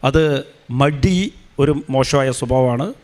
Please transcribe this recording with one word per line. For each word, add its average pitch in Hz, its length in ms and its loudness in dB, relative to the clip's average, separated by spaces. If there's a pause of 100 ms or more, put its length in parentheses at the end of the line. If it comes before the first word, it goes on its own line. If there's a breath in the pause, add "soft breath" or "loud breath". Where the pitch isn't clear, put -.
അത് 160 140 2 (580)
മടി 147 360 2 (460)
ഒരു 147 100 2 (220)
മോശമായ 135 340 2 (100)
സ്വഭാവമാണ് 127 480 0 (180)